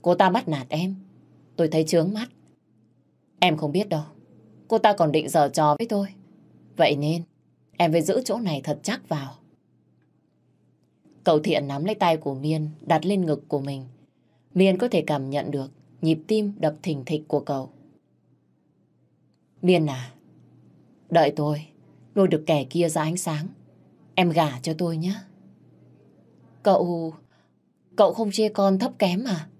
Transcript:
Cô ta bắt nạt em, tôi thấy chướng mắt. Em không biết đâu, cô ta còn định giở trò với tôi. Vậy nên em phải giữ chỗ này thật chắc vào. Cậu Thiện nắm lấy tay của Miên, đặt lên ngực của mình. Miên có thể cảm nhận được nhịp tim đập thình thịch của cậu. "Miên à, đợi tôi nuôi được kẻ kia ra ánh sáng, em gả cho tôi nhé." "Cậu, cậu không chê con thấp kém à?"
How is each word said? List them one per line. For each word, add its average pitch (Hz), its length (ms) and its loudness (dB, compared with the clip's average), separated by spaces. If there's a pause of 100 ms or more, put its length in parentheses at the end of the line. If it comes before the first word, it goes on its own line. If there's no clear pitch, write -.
Cô 175 120 4
ta 190 160 4
bắt 233 180 -2
nạt 135 200 -4
em, 185 260 -2 (640)
tôi 165 120 0
thấy 160 160 0
chướng 170 300 2
mắt. 220 140 -8 (1080)
Em 175 180 2
không 151 160 -4
biết 196 160 -2
đâu, 151 140 -4 (680)
cô - 100 2
ta 208 140 6
còn 165 200 2
định 156 160 0
giở 151 200 4
trò 147 300 2
với - 80 -4
tôi. 202 200 -2 (720)
Vậy 143 200 4
nên 151 260 -2 (540)
em - 160 2
phải 170 100 2
giữ 196 220 0
chỗ 220 140 -4
này 175 260 -4
thật 151 180 -4
chắc - 260 -8
vào. 139 260 -6 (1900)
Cậu 160 140 4
Thiện 147 300 -2
nắm 139 160 -6
lấy 208 100 -4
tay 175 220 2
của 147 180 -6
Miên, 151 340 -2 (120)
đặt 160 260 0
lên 190 200 0
ngực 147 220 -2
của 143 120 -2
mình. 135 260 -10 (680)
Miên 190 240 4
có 240 100 0
thể 175 180 0
cảm 139 240 -4
nhận 139 200 -4
được 135 200 -6 (320)
nhịp 160 240 2
tim 214 320 0
đập 151 240 0
thình 143 220 -4
thịch 151 240 -4
của 147 120 0
cậu. 131 300 -8 (1900)
"Miên 175 240 4
à, 131 260 -8 (1000)
đợi 156 260 4
tôi 151 300 -4 (480)
nuôi 190 140 4
được 156 180 0
kẻ 147 180 2
kia 170 240 0
ra 160 140 -2
ánh 160 140 -2
sáng, 160 320 -6 (680)
em 180 160 2
gả 156 300 0
cho 160 180 -4
tôi 170 180 -4
nhé." 175 180 -4 (1500)
"Cậu, 175 520 2 (840)
cậu 196 160 6
không 226 200 -2
chê 214 160 0
con 196 300 2
thấp 240 200 -4
kém 190 260 0
à?" 180 240 -6 (120)